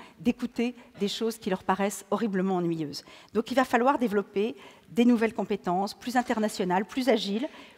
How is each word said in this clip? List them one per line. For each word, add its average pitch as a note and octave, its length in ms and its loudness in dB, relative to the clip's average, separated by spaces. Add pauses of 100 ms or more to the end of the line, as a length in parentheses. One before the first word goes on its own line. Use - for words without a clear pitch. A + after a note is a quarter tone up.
(200)
d'écouter A#3+ 540 -2 (260)
des G3+ 80 0
choses A3+ 300 -4
qui - 120 -6
leur F#3 140 -4
paraissent G3 460 -2
horriblement F#3+ 460 0
ennuyeuses. E3 480 -4 (300)
Donc A3 160 -2
il B3 40 -6
va C4 100 4
falloir B3+ 340 4
développer G#3 580 0 (340)
des A#3 140 4
nouvelles A3+ 300 4
compétences, G3 580 -2
plus B3 240 -4
internationales, G#3+ 680 0
plus B3+ 240 -2
agiles, G#3+ 400 2 (300)